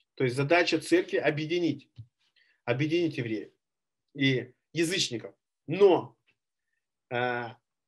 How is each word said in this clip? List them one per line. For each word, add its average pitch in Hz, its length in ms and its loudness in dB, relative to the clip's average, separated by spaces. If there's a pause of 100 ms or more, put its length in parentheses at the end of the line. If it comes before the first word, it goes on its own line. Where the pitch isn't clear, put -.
(140)
То 135 100 -2
есть 123 120 -2
задача 160 420 2
церкви — 175 380 0
объединить, 156 720 -2 (760)
объединить 151 520 -2
евреев 110 340 -6 (640)
и 131 380 0 (200)
язычников. 151 640 -4 (320)
Но, 170 520 4 (920)
а, 120 480 -4 (300)